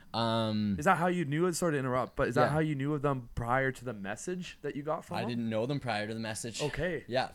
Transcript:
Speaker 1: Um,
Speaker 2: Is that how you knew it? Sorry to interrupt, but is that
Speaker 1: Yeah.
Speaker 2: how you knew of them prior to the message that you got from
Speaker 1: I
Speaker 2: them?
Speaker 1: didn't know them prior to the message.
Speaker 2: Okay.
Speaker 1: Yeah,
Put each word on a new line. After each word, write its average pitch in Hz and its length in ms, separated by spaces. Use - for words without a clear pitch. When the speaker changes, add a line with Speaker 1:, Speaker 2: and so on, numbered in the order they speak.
Speaker 1:
Um, 110 680
Speaker 2:
Is 151 60
that 185 120
how 170 100
you 180 180
knew 147 220
it? 180 80
Sorry 170 180
to 147 40
interrupt, 127 380
but 131 140
is 120 60
that 147 100
Speaker 1:
Yeah. - 40
Speaker 2:
how 147 100
you 156 160
knew 139 180
of 147 80
them 131 340
prior 131 380
to 120 120
the 123 80
message 113 680
that 147 140
you 147 60
got 151 240
from - 120
Speaker 1:
I 107 40
Speaker 2:
them? 123 80
Speaker 1:
didn't 117 200
know 110 160
them 143 160
prior 107 260
to 113 60
the 113 60
message. 110 440
Speaker 2:
Okay. 151 440
Speaker 1:
Yeah, 120 280